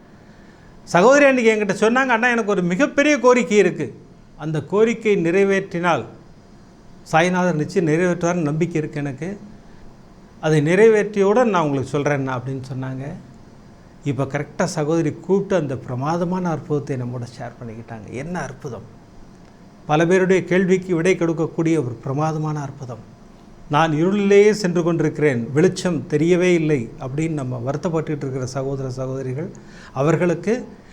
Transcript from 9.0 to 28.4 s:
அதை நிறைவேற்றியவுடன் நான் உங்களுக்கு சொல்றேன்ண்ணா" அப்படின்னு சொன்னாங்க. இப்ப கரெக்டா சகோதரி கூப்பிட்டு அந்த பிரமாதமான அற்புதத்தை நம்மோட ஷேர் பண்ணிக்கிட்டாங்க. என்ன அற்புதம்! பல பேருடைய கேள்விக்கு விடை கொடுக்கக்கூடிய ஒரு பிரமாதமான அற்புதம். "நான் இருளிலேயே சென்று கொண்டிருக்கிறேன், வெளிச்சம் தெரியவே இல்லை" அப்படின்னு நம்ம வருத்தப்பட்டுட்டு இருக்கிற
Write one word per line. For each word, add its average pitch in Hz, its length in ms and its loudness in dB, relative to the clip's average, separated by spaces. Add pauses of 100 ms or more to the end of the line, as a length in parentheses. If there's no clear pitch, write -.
அதை 156 200 2
நிறைவேற்றியவுடன் 208 920 4
நான் 170 100 2
உங்களுக்கு 139 340 -4
சொல்றேன்ண்ணா" 139 380 -2
அப்படின்னு 127 280 -8 (100)
சொன்னாங்க. 131 300 -8 (1000)
இப்ப 139 200 -4
கரெக்டா 143 400 -4
சகோதரி 160 500 -2
கூப்பிட்டு 196 420 -2
அந்த 139 200 -2
பிரமாதமான 170 720 -4
அற்புதத்தை 143 480 -4
நம்மோட 123 280 -8 (120)
ஷேர் 120 220 -14
பண்ணிக்கிட்டாங்க. 113 520 -14
என்ன 160 280 -8
அற்புதம்! 127 480 -12 (960)
பல 156 200 2
பேருடைய 185 380 4
கேள்விக்கு 185 520 2
விடை 185 200 2
கொடுக்கக்கூடிய 165 600 0
ஒரு 123 260 -2
பிரமாதமான 151 580 -4
அற்புதம். 127 420 -12 (640)
"நான் 160 220 4
இருளிலேயே 202 600 6
சென்று 175 320 0
கொண்டிருக்கிறேன், 151 720 0
வெளிச்சம் 175 560 2
தெரியவே 170 440 2
இல்லை" 151 360 0 (100)
அப்படின்னு 147 420 -4
நம்ம 127 240 -6
வருத்தப்பட்டுட்டு 151 580 -4
இருக்கிற 131 220 -6